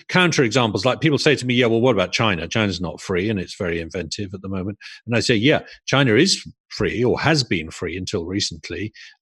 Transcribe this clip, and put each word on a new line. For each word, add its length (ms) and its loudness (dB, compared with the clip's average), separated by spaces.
counterexamples, 760 2
like, 160 0
people 180 2
say 160 4
to 100 -2
me, 100 0
"Yeah, 120 4
well, 140 2
what 160 4
about 160 0
China? 340 0
China's 340 0
not 200 -6
free 280 -2
and 120 -2
it's 160 -10
very 240 -4
inventive 540 -8
at 80 -14
the 60 -10
moment." 300 -6
And 100 0
I 20 4
say, 160 2
Yeah, 280 4
China 280 4
is 320 2
free 340 -2
or 160 2
has 240 2
been 300 -4
free 240 -8
until 300 -4
recently, 680 -6